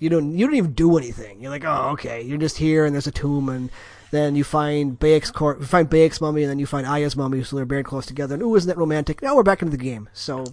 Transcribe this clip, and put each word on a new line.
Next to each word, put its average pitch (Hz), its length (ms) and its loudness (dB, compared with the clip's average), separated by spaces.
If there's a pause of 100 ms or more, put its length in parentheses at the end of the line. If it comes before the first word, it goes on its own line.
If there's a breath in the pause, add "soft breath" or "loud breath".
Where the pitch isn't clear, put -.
you 160 100 0
don't, 160 260 2
you 214 100 4
don't 294 100 0
even 175 160 0
do 165 260 4
anything. 110 420 -8
You're 135 120 -12
like, 143 120 -10
"Oh, 139 280 -2
okay." 123 300 -8
You're 135 160 -6
just 151 200 -2
here 156 260 4
and 147 100 0
there's 143 120 -4
a 143 60 -6
tomb 143 360 -2
and 127 220 -6 (400 loud breath)
then 147 240 0
you 143 80 2
find 147 560 -2
Bayek's 156 320 4
cor-, 147 300 0
you 147 60 -6
find 165 220 4
Bayek's 160 320 4
mummy 151 220 0
and 139 80 0
then 139 80 -4
you 143 80 -2
find 139 180 -4
Aya's 147 320 0
mummy, 135 280 -2
so - 100 -8
they're 135 100 -4
buried 135 220 -4
close 135 200 -8
together. 139 280 -6
And 160 80 -4
ooh, 226 140 2
isn't 175 100 6
that 180 120 -2
romantic? 156 440 -2
Now 277 140 2
we're 240 80 8
back 196 180 4
into 156 140 -2
the 127 60 -8
game. 113 300 -8
So 131 400 -10